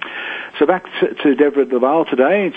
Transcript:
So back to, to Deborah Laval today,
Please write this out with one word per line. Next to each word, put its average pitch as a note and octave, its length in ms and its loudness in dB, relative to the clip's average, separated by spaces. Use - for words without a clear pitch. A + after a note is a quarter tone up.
So D3 80 4
back F3 200 0
to, - 140 0
to C#3+ 220 2
Deborah C#3+ 300 2
Laval C3 400 0
today, D#3 520 0